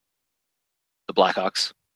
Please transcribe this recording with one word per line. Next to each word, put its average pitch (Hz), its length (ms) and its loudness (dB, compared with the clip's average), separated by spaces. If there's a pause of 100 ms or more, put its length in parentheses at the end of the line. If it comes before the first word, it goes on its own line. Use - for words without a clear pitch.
(1080)
The 98 60 -10
Blackhawks. 92 600 0 (220)